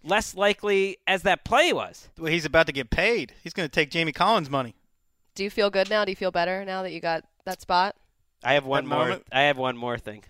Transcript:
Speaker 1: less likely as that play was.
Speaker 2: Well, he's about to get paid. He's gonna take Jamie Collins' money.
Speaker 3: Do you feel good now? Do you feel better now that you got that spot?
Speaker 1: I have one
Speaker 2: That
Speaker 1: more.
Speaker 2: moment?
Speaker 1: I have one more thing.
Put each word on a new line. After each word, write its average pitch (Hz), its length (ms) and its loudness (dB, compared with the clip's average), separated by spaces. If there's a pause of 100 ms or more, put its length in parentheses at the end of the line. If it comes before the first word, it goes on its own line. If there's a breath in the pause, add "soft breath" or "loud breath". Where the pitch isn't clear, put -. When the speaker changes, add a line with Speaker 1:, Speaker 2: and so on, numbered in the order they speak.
Speaker 1:
less 196 320 -2
likely 196 600 0 (100)
as 185 160 0
that 185 200 0
play 294 300 2
was. 104 440 -8
Speaker 2:
Well, 160 140 -4
he's 165 140 -2
about 160 220 4
to 160 40 -6
get 135 180 -6
paid. 190 440 0 (100)
He's 175 100 -12
gonna 175 160 -4
take 151 220 0
Jamie 165 220 0
Collins' 185 360 2
money. 135 260 -4 (600)
Speaker 3:
Do 196 80 -6
you 202 60 -4
feel 202 200 2
good 196 200 0
now? 214 160 2
Do 190 60 -4
you 196 40 -4
feel 185 160 -2
better 180 320 -2
now 190 200 -6
that 175 100 -8
you 165 80 -10
got 165 240 -4 (200)
that 185 160 -10
spot? 185 340 2 (480)
Speaker 1:
I 131 100 2
have 143 120 2
one 135 200 0
Speaker 2:
That 127 100 -10
Speaker 1:
more. 143 100 2
Speaker 2:
moment? - 260 -4
Speaker 1:
I 131 120 2
have 143 140 2
one 127 180 -2
more 120 220 -4
thing. 104 320 -14